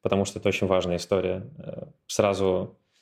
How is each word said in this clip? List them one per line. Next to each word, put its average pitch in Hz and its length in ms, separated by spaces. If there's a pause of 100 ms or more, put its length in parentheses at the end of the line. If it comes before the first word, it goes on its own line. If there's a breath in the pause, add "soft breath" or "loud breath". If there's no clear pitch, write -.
потому 98 240
что - 140
это 101 100
очень 95 180
важная 90 300
история. 92 600
Э, - 260 (240)
сразу 98 720 (240)